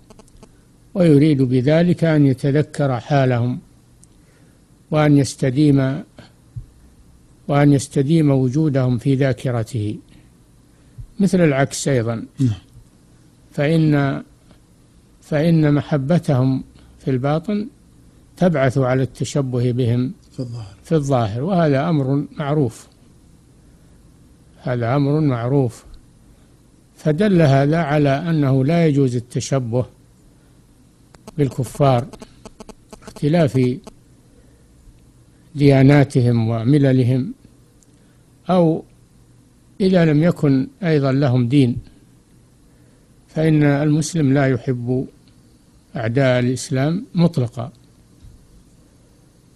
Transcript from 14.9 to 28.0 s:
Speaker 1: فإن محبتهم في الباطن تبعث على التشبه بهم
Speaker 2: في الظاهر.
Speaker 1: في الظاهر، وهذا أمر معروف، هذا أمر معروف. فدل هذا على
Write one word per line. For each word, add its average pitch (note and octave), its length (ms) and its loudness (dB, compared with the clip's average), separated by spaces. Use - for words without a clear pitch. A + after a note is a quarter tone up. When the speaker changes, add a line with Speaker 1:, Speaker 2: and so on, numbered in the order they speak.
Speaker 1:
فإن D#3 520 2
محبتهم C3+ 920 0
في - 120 -8
الباطن D#3+ 580 -4
تبعث C#3 420 0
على C3 240 0
التشبه B2+ 680 -4
بهم B2 400 -2
Speaker 2:
في - 80 -12
الظاهر. A#2+ 340 -14
Speaker 1:
في E3+ 100 -4
الظاهر، B2+ 480 -2
وهذا D#3+ 460 0
أمر C#3+ 360 -2
معروف، C#3+ 500 -4
هذا A#2+ 340 -2
أمر C#3+ 240 0
معروف. B2+ 640 -2
فدل E3+ 460 0
هذا C#3+ 360 2
على D3+ 300 0